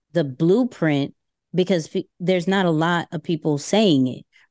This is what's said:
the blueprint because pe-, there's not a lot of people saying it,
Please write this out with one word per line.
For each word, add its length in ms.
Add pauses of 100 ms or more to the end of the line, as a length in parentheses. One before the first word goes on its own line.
(120)
the 140
blueprint 880 (380)
because 340
pe-, 160 (160)
there's 300
not 160
a 60
lot 420
of 100
people 340
saying 500
it, 180 (260)